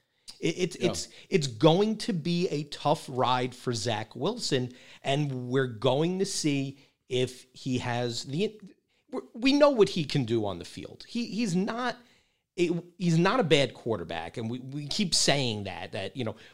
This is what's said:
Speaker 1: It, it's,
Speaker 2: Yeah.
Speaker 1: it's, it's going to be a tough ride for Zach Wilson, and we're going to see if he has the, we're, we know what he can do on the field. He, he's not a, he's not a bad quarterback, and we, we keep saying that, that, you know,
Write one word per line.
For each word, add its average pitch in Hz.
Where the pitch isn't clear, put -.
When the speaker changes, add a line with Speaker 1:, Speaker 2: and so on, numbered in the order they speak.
Speaker 1:
It, 165
it's, 185
Speaker 2:
Yeah. -
Speaker 1:
it's, -
it's 160
going 165
to -
be 175
a 151
tough 151
ride 127
for -
Zach 110
Wilson, 135
and 135
we're 131
going 135
to 190
see 139
if 127
he 127
has 120
the, 202
we're, 254
we 262
know 285
what 214
he 175
can 135
do 110
on 92
the 85
field. -
He, 240
he's 202
not 226
a, 175
he's 170
not 196
a 233
bad 143
quarterback, 85
and 113
we, 123
we 143
keep 170
saying 123
that, 92
that, 101
you 131
know, 107